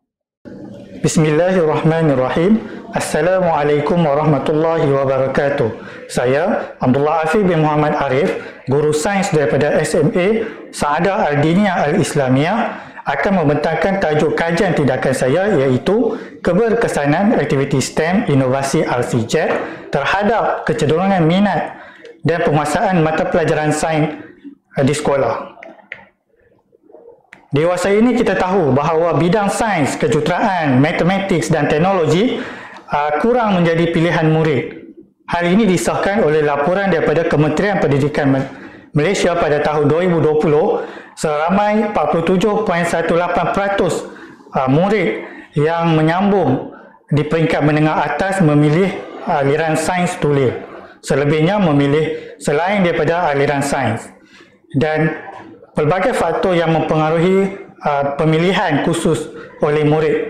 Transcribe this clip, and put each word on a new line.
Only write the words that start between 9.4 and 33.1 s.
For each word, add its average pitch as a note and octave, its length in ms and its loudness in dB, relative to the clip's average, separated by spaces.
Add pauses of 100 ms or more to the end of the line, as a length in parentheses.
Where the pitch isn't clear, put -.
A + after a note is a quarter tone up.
S D#3 160 -2
M D3+ 220 2
A F#3 120 0 (440)
Saadah E3+ 640 -2
Al-Diniyah E3+ 560 2
Al-Islamiyah, C#3+ 680 0 (460)
akan F3+ 400 0
membentangkan D#3+ 560 0
tajuk D3+ 320 0
kajian E3+ 480 0
tindakan C3 320 0
saya, D3+ 480 0
iaitu C3+ 560 0 (240)
keberkesanan F3+ 960 0
aktiviti C#3 480 0
stem F3 480 0
inovasi C3+ 560 0
R B2 160 -2
C A2+ 240 -2
J E3 240 0 (400)
terhadap G3 720 0
kecenderungan E3+ 640 0
minat F#3 480 0 (440)
dan E3 240 0
penguasaan E3 560 0
mata D#3 240 0
pelajaran D#3 480 0
sains, D#3 400 -2 (640)
eh, D3 80 0
di C3+ 80 2
sekolah. C3+ 640 -2 (1900)
Dewasa F3 460 0
ini A#3 180 4
kita A3 220 0
tahu F#3 400 0
bahawa D#3+ 400 0
bidang F3+ 320 2
sains, G3 480 -2
kejuruteraan, D#3 880 2
matematik F3 640 0
dan D3+ 240 0
teknologi, F3 720 2 (480)
ah, D3 320 0